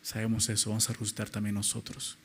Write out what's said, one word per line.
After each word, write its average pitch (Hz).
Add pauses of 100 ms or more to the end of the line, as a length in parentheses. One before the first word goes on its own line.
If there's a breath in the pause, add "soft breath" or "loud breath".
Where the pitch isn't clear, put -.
sabemos 113
eso, 107
vamos 110
a -
resucitar 104
también 104
nosotros. -